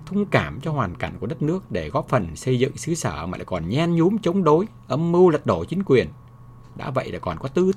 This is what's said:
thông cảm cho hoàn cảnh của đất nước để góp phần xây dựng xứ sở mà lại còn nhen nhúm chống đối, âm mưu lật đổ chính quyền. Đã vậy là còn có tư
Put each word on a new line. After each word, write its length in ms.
thông 200
cảm 360
cho 100
hoàn 240
cảnh 240
của 80
đất 140
nước 300
để 180
góp 200
phần 260
xây 240
dựng 180
xứ 180
sở 300
mà 120
lại 80
còn 240
nhen 260
nhúm 220
chống 260
đối, 220
âm 240
mưu 180
lật 160
đổ 200
chính 200
quyền. 220
Đã 140
vậy 220
là 80
còn 180
có 120
tư 280